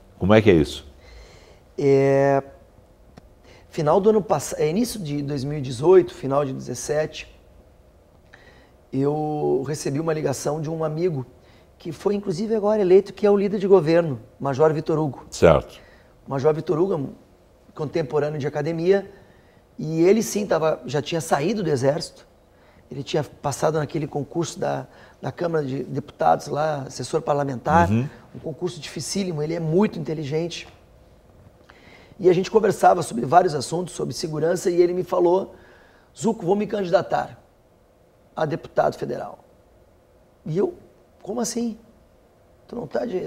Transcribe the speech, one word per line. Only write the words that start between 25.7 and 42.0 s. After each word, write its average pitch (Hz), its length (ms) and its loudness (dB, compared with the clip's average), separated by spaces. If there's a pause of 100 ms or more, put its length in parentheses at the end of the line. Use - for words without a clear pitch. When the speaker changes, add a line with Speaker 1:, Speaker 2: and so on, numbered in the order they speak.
Speaker 2:
Deputados 160 640 -2
lá, 143 400 -4
assessor 151 340 -6
parlamentar, 143 680 2
Speaker 1:
Uhum. 120 200 0 (260)
Speaker 2:
um 131 40 -14
concurso 165 420 -8
dificílimo, 175 600 -6
ele 156 120 -4
é 170 80 -4
muito 180 360 2
inteligente. 156 720 -6 (1500)
E 180 100 6
a 180 40 6
gente 185 180 0
conversava 185 500 4
sobre - 240 -4
vários 165 300 4
assuntos, 160 400 -6
sobre 143 180 -4
segurança, 160 560 -2
e 175 120 2
ele 175 100 4
me 180 140 -4
falou, 180 500 2 (580)
"Zuco, 220 320 -4
vou 170 80 2
me 208 140 -2
candidatar 175 720 -2 (960)
a 160 100 -2
deputado 151 520 -2
federal." - 420 -8 (1080)
E 160 120 -4
eu, 349 160 0 (480)
"Como 220 180 -8
assim? 233 380 -4 (880)